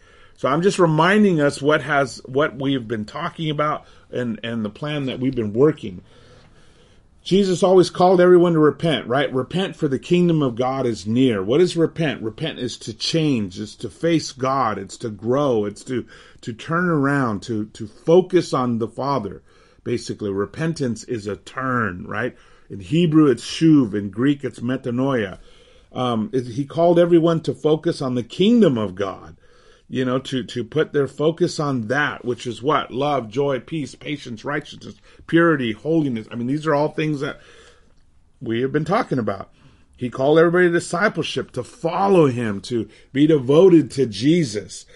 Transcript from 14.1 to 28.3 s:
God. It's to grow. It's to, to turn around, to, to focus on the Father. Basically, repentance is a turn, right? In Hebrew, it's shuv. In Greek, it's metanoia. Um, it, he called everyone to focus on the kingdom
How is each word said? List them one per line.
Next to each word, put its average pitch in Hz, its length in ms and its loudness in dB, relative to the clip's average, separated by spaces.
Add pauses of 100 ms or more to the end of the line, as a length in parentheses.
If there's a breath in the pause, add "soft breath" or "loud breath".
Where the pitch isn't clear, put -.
God. 127 480 -2
It's 98 180 -14
to 117 140 -8
grow. 117 540 0
It's 104 180 -10
to, 127 240 -6 (340 loud breath)
to 123 120 -10
turn 170 360 -2
around, 139 540 0
to, 107 240 -4
to - 180 -14
focus 175 640 2
on 123 280 0
the 113 80 -2
Father. 123 560 -6 (400 soft breath)
Basically, 110 480 -6
repentance 123 720 -4
is 107 240 -8
a 101 80 -4
turn, 113 720 -4
right? 107 280 -6 (360 soft breath)
In 107 80 -12
Hebrew, 156 480 4
it's 120 180 2
shuv. 147 480 4
In 104 160 -4
Greek, 135 340 -2
it's 120 180 -10
metanoia. 123 760 -4 (540 soft breath)
Um, 117 400 -4
it, 127 160 -4
he 127 180 -6
called 170 320 2
everyone 170 440 4
to 135 120 -4
focus 156 480 -2
on 127 140 -4
the 123 80 -2
kingdom 190 540 4